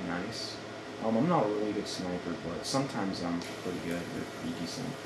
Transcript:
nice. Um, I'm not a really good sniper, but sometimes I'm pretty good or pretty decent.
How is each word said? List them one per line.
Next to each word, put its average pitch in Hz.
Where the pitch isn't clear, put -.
nice. -
Um, 113
I'm 139
not 151
a 104
really 104
good 101
sniper, 90
but 85
sometimes 98
I'm 87
pretty 90
good 85
or -
pretty 82
decent. -